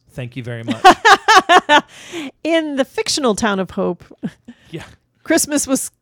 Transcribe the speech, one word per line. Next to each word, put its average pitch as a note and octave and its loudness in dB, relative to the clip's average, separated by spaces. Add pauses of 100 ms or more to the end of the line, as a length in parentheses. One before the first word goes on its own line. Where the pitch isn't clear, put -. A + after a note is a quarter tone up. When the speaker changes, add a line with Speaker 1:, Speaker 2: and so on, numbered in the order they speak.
(100)
Speaker 1:
Thank B2 -14
you B2 -12
very A#2 -10
much. - -6
Speaker 2:
<laughs> F#4+ 4 (600)
In D#4 -2
the C4 0
fictional C#4 -4
town G3+ -2
of F#3 -6
Hope, F3+ -6 (640)
Speaker 1:
Yeah. E3 -14 (400)
Speaker 2:
Christmas D4+ -2
was C4 -4 (100)